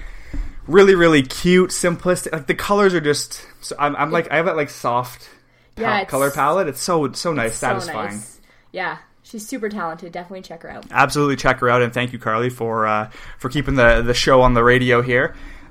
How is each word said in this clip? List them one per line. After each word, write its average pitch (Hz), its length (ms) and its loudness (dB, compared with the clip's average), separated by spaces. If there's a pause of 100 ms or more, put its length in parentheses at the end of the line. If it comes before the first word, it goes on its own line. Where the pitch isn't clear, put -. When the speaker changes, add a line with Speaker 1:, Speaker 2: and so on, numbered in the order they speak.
(680)
Speaker 1:
Really, 196 260 8
really 165 280 6
cute, 180 480 2
simplistic. 175 640 -2
Like, 160 140 -8
the 180 80 0
colors 202 400 2
are 170 60 2
just, - 440 -4 (160)
so - 160 -12
I'm, 143 200 -2
I'm 147 160 -2
like, 165 180 -2
I 147 60 0
have 165 100 0
that, 170 100 -2
like, 147 140 -2
soft - 580 -6 (460)
pa-, 214 80 -10
Speaker 2:
Yeah, 214 200 -2
it's - 80 -8
Speaker 1:
color 139 200 0
palette. 156 380 0
It's 135 120 -8
so, 156 320 0
so 170 220 -4
nice, 117 160 -2
Speaker 2:
it's - 80 -8
so - 80 -4
Speaker 1:
satisfying. 104 480 -4
Speaker 2:
nice. - 260 -14 (320)
Yeah. 170 260 -8 (280)
She's 214 200 -16
super 220 240 -8
talented. 170 420 -10
Definitely 180 300 -14
check - 200 -18
her 156 80 -18
out. - 200 -16
Speaker 1:
Absolutely 139 460 2
check 127 240 0
her 127 80 0
out, 123 140 4
and 117 100 -2
thank 123 200 -4
you, 120 60 -12
Carly, 117 320 -2
for, 113 360 -4
uh, 107 240 -2 (280)
for - 100 -8
keeping 135 260 -4
the, 117 280 6
the 120 120 0
show 131 280 4
on 127 120 4
the 117 80 4
radio 123 400 4
here. 127 320 0 (360)